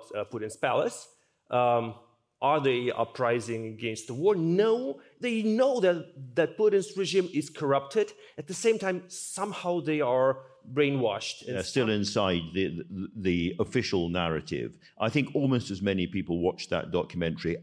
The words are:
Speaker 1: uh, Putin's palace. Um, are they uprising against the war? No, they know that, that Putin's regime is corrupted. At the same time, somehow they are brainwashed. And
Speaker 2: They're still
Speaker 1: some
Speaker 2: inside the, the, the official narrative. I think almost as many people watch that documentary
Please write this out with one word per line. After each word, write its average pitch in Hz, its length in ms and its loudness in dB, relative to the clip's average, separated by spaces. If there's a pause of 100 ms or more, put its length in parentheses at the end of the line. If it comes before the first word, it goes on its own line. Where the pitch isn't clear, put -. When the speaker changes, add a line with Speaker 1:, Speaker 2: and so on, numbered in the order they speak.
(140)
Speaker 1:
uh, 104 100 -4
Putin's 107 320 -8
palace. 139 520 -2 (420)
Um, 120 440 2 (460)
are 147 200 2
they 123 300 2
uprising 117 760 -2
against 110 420 -8
the 120 60 -8
war? 185 200 2
No, 220 680 0 (200)
they 226 220 -2
know 247 380 2
that, 147 540 0
that 160 240 2
Putin's 196 380 2
regime 180 360 0
is 147 160 -2
corrupted. 139 640 0 (240)
At 151 120 -10
the 185 60 -10
same 220 260 2
time, 185 260 -4
somehow 175 760 -4
they 151 200 0
are 131 380 4 (340)
brainwashed. 135 760 0
And 123 100 -6
Speaker 2:
They're 92 60 -2
still 123 240 2
Speaker 1:
some 110 80 4
Speaker 2:
inside 98 480 2 (100)
the, 85 380 -2
the, 95 260 -8
the 87 440 0
official 98 480 0
narrative. 80 680 -4 (240)
I 110 80 2
think 139 260 0
almost 131 360 0
as 95 120 -6
many 95 260 2
people 87 320 -2
watch - 280 0
that 85 220 -4
documentary 85 720 -2